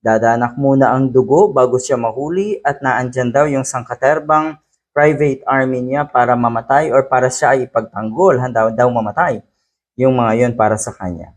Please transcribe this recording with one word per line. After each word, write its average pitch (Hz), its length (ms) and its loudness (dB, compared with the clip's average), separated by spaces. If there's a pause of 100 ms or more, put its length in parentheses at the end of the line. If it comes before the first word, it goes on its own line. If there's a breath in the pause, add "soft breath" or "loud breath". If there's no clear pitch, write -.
dadanak 117 560 0
muna 135 320 4
ang 131 160 0
dugo 131 480 2
bago 127 240 2
siya 131 160 -2
mahuli 147 720 -4
at 143 160 -4
naandyan 127 480 -2
daw 139 160 2
yung 139 160 -2
sangkaterbang 151 960 -2 (320)
private 147 560 0
army 131 400 0
niya 139 160 -2
para 123 320 0
mamatay 120 560 0
or 131 160 2
para 127 240 0
siya 131 240 0
ay 127 160 -2
ipagtanggol, 117 720 0
handa 113 320 0
daw 123 160 2
mamatay. 120 480 -2 (560)
Yung 127 240 2
mga 113 160 2
yun 120 240 0
para 107 160 2
sa 107 160 -6
kanya. 85 460 -10